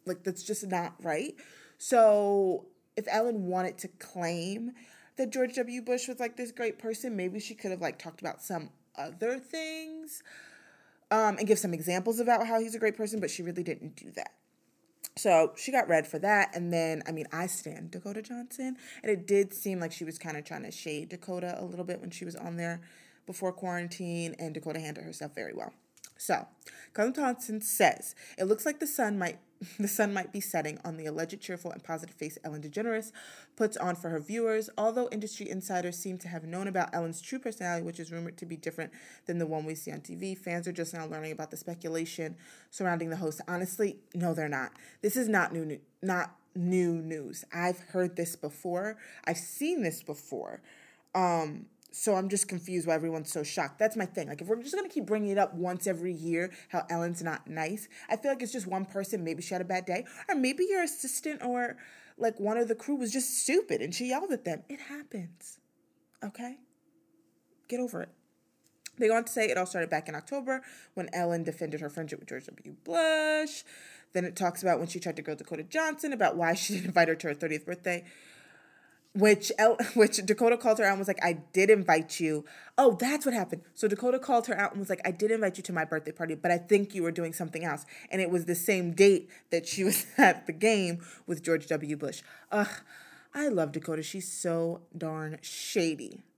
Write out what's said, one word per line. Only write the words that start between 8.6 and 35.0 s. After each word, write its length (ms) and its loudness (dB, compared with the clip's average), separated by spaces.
other 420 -4
things, 840 -10
um, 260 6
and 80 0
give 140 6
some 160 -2
examples 440 0
about 280 4
how 120 2
he's 140 -2
a 60 -8
great 180 2
person, 220 -2
but 100 -2
she 140 -6
really 180 -6
didn't 360 -8
do 140 -18
that. 220 -10
So 400 6
she 160 -6
got 160 4
red 200 4
for 120 -6
that, 360 4
and 180 -2
then, 320 0
I 60 -6
mean, 200 -6
I 140 -2
stan 440 -8
Dakota 340 -10
Johnson, 540 -8
and 80 0
it 160 0
did 260 4
seem 260 -4
like 120 -4
she 140 -8
was 120 -10
kinda 240 -8
trying 220 -10
to 80 -12
shade 380 -8
Dakota 520 -8
a 40 -8
little 200 -8
bit 160 -6
when 80 -10
she 160 -12
was 100 -10
on 220 -8
there 240 -4
before 240 -4
quarantine, 880 -6
and 160 -6
Dakota 240 -6
handled 260 -10
herself 300 -12
very 180 -8
well. 180 -8
So, 300 -2
Colin 200 2
Thompson 480 -2
says, 540 2
"It 60 0
looks 220 2
like 140 -2
the 80 -4
sun 300 0
might, 220 -2
<laughs> 200 -14
the 80 2
sun 260 2
might 200 -4
be 80 -6
setting 420 -2
on 140 -8
the 80 -10
alleged 340 -6
cheerful 320 -10
and 100 -14
positive 320 -8
face 300 -10
Ellen 180 -8
DeGeneres 520 -4
puts 220 0
on 180 0
for 140 -8
her 100 -2
viewers. 580 -2
Although 360 2